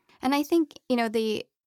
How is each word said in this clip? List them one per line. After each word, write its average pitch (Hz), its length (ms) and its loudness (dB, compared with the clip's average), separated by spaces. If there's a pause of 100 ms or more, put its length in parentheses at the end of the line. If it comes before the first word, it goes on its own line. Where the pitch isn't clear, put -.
(200)
And 262 140 0
I 285 80 2
think, 330 320 0 (140)
you 254 80 2
know, 233 120 0
the, 220 360 -2 (220)